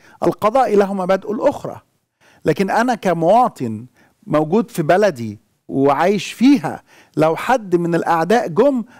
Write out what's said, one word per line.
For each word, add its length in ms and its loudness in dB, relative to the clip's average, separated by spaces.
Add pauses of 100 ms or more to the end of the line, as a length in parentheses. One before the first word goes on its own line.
(240)
القضائي 520 0
له 180 2
مبادئه 380 -2
الأخرى. 500 -4 (640)
لكن 240 -2
أنا 260 0
كمواطن 920 0 (420)
موجود 440 0
في 120 -6
بلدي 560 -2 (280)
وعايش 640 0
فيها، 520 2 (340)
لو 180 2
حد 400 -2
من 200 0
الأعداء 520 0
جم، 360 0 (160)